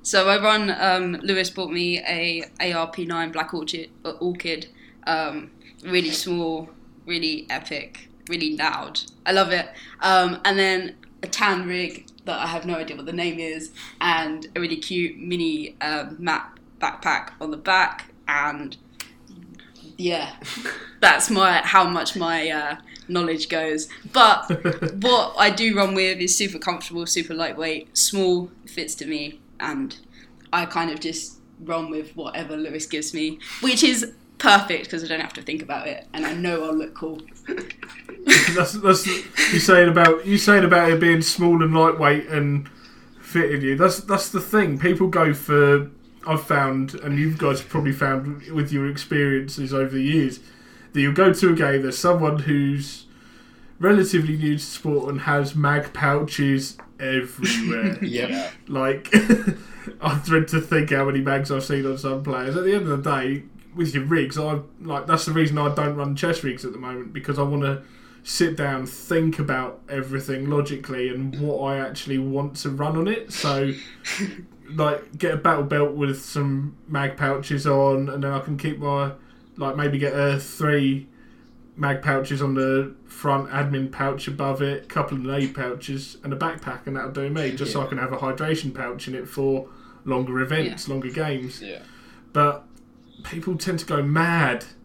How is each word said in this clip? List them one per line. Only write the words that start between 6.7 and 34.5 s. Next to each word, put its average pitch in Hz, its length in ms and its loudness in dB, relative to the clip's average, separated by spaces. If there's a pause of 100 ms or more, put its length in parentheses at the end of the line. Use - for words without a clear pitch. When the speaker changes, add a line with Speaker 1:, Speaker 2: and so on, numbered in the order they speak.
Speaker 1:
really 160 440 -4
epic, - 580 -10 (200)
really 156 280 -4
loud. 147 440 -4 (240)
I - 80 2
love 190 200 4
it. 175 160 -2 (320)
Um, 180 440 4
and 196 140 4
then 190 380 0 (260)
a - 60 -10
tan 185 380 0
rig 180 400 -6 (180)
that 156 160 -6
I 147 80 -2
have 165 180 -6
no 175 80 -4
idea 156 220 -8
what 139 100 -14
the 165 60 -8
name 175 260 -4
is, 160 320 -8 (300)
and 160 460 -2 (100)
a 180 40 -2
really 165 160 -2
cute 175 420 -4
mini, 165 640 -4
uh, 147 380 -6
map 165 400 -4 (220)
backpack - 500 -2 (100)
on 156 120 -8
the 151 40 -8
back, - 560 0 (160)
and 143 480 -4 (1200)
yeah, 170 380 -4 (320)
Speaker 2:
<laughs> - 340 -12
Speaker 1:
that's 160 300 6
my, 190 340 6
how 226 240 6
much 175 280 -2
my, 165 340 0
uh, 151 260 -4 (320)
knowledge 165 400 -2
goes. 156 400 -2 (240)
But 220 360 8
Speaker 3:
<laughs> 170 520 -2
Speaker 1:
what 226 380 4
I 208 120 6
do 220 260 0
run 196 180 2
with 185 240 0
is 180 180 0
super 196 220 -2
comfortable, 170 480 -6
super 165 280 -4
lightweight, 156 640 -6
small, 180 540 0 (160)
fits 156 300 -8
to 143 100 -10
me, 151 340 -8 (200)
and 139 360 -6 (560)
I 170 140 0
kind 165 240 -2
of 151 100 -8
just - 380 -10 (220)
run 165 300 -6
with 156 260 -10
whatever 160 400 -10
Lewis 156 300 -8
gives 151 280 -8
me, 156 240 -6 (240)
which 247 220 2
is 233 280 2 (260)
perfect 202 520 4